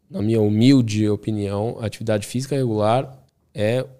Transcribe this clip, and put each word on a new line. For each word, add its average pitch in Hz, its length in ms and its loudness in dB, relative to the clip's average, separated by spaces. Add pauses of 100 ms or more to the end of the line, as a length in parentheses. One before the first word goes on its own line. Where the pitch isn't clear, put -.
(100)
na 98 100 -8
minha 110 200 2
humilde 107 680 4
opinião, 104 720 -4
a 113 60 -6
atividade 107 400 -4
física 135 300 -6
regular 113 600 0 (380)
é 117 320 -2 (140)